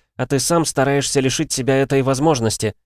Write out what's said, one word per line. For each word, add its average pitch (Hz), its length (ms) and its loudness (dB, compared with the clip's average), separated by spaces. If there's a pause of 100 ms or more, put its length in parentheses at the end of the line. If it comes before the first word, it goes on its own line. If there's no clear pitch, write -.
(180)
а 127 100 -4
ты 143 120 0
сам 165 260 0
стараешься 139 540 0
лишить 131 320 -2
себя 135 260 0
этой 139 260 2
возможности. 127 720 0 (100)